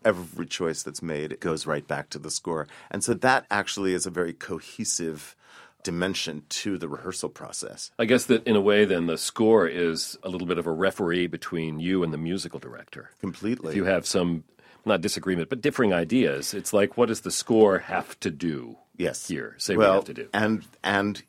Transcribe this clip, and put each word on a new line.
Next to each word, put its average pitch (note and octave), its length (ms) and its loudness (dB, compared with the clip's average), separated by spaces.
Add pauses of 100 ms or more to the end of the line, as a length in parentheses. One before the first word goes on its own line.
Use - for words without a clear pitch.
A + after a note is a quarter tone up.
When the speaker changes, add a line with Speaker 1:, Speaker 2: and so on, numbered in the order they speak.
Speaker 1:
Every F2 400 -2
choice E2 360 -4
that's D2+ 200 -12
made, D2+ 320 -6
it - 80 -14
goes D#2+ 260 -4
right D2 180 -2
back D2 260 -6
to D2+ 80 -10
the D#2 120 -10
score. D#2+ 360 -6 (220)
And G2+ 140 -6
so A#2+ 120 2
that B2+ 360 2
actually G2 420 0
is F2 120 0
a F#2 40 -4
very F2 220 -2
cohesive - 1040 -8 (480)
dimension E2+ 680 -4
to G2 280 -4
the E2 100 -8
rehearsal D#2+ 420 -8
process. - 680 -12
Speaker 2:
I A#2 60 2
guess B2 220 4
that A2+ 200 4
in A2+ 80 6
a G2+ 60 6
way G#2 240 6
then F2 220 2
the D#2+ 100 -2
score A2 500 4
is E2 560 -2
a F#2+ 60 -6
little F2+ 180 -4
bit F2 100 0
of E2+ 100 -2
a E2+ 40 0
referee F2 560 0
between D#2+ 540 -6
you F2+ 200 2
and E2 120 0
the D2+ 40 -4
musical E2 400 -4
director. - 600 -16
Speaker 1:
Completely. G2+ 520 -6
Speaker 2:
If D2+ 40 -2
you G2 80 2
have F2+ 240 2
some, F2 380 0 (400)
not G2 160 2
disagreement, F2+ 480 -2
but - 120 -4
differing A#2 320 4
ideas, E2 600 2
it's F#2+ 180 -6
like, G2+ 240 4
what A#2+ 140 4
does A2 120 -4
the F2 100 -6
score G#2 480 6
have - 420 -6
to F#2 100 -2
do C#2 460 -6 (180)
Speaker 1:
Yes. D#2+ 320 -4
Speaker 2:
here? B1+ 300 -6
Say - 180 -2
Speaker 1:
Well, G2 160 8
Speaker 2:
we F#2+ 40 6
have G2 100 2
to - 80 -12
do. - 200 -10
Speaker 1:
and, G#2+ 320 2 (160)
and G2+ 480 0